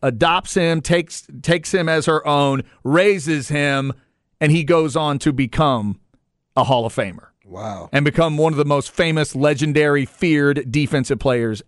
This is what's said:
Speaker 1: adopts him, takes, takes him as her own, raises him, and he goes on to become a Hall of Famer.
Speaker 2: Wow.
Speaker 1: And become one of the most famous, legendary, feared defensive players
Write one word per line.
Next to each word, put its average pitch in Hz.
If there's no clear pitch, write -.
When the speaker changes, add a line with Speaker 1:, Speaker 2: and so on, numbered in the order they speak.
Speaker 1:
adopts 165
him, 165
takes, 170
takes 170
him 175
as 160
her 156
own, 143
raises 160
him, 139
and 151
he 165
goes 160
on 147
to 156
become 127
a -
Hall 123
of 113
Famer. 95
Speaker 2:
Wow. 98
Speaker 1:
And 143
become 151
one 160
of 151
the 147
most 143
famous, 160
legendary, 143
feared 143
defensive 135
players 117